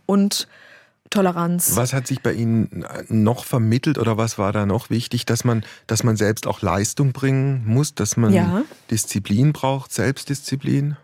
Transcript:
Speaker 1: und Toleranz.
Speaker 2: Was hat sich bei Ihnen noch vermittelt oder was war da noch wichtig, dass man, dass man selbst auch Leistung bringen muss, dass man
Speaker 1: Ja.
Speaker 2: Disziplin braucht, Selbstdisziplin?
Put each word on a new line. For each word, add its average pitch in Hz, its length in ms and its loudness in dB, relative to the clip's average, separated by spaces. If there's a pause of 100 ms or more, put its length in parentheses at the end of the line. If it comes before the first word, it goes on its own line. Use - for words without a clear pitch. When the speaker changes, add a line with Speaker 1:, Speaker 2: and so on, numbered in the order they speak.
Speaker 1:
und 202 440 0 (600)
Toleranz. 175 680 0
Speaker 2:
Was 123 180 0
hat 135 120 -2
sich 131 160 -4
bei 104 120 0
Ihnen 113 520 0 (220)
noch 113 360 2
vermittelt 120 540 0
oder 110 200 0
was 113 200 -2
war 101 140 0
da 104 160 0
noch 98 240 -2
wichtig, 117 340 -2
dass 117 180 0
man, 113 200 2 (240)
dass 113 160 0
man 110 140 2
selbst 107 280 0
auch 101 160 -4
Leistung 104 520 0
bringen 135 520 0
muss, 123 300 0
dass - 200 -2
man 113 160 4
Speaker 1:
Ja. 107 300 2 (300)
Speaker 2:
Disziplin 110 600 0
braucht, 135 400 -2
Selbstdisziplin? 135 1120 -2